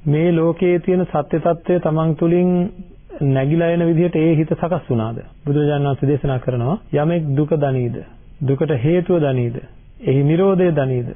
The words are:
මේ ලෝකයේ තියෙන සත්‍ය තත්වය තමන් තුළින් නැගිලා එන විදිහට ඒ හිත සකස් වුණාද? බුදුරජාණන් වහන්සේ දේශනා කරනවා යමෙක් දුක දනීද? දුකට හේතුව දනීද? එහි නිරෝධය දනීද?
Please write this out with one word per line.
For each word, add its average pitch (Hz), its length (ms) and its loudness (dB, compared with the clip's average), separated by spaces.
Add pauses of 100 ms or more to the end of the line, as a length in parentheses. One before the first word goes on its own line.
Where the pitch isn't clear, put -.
මේ 156 280 0
ලෝකයේ 170 460 2
තියෙන 180 280 0
සත්‍ය 160 340 -2
තත්වය 175 400 0
තමන් 160 360 0
තුළින් 180 400 2 (720)
නැගිලා 143 420 2
එන 170 160 2
විදිහට 170 300 2
ඒ 160 180 4
හිත 156 180 0
සකස් 165 340 -4
වුණාද? 117 320 -2 (220)
බුදුරජාණන් 143 480 0
වහන්සේ 139 200 -2
දේශනා 139 300 0
කරනවා 127 440 -2 (120)
යමෙක් 156 380 0
දුක 147 240 0
දනීද? 131 460 -2 (360)
දුකට 139 380 0
හේතුව 170 440 2
දනීද? 127 360 0 (420)
එහි 139 240 2
නිරෝධය 180 500 2
දනීද? 131 440 -2